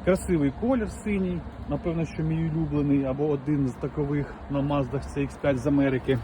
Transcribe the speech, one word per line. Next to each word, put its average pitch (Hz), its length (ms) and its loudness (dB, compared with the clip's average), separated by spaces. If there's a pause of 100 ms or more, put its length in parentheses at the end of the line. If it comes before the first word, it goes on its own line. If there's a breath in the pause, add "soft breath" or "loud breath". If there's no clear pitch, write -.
Красивий 175 560 2
колір 226 300 2
синій, 190 480 -2 (300)
напевно, 165 360 -2
що - 180 -4
мій 160 280 0
улюблений, 143 540 2
або 135 200 0
один 139 440 2
з 117 40 -2
такових 143 640 -2 (160)
на 139 100 0
Маздах 139 420 0
C - 160 -6
X 143 240 -4
п'ять 135 160 2
з 120 80 -2
Америки. 139 580 4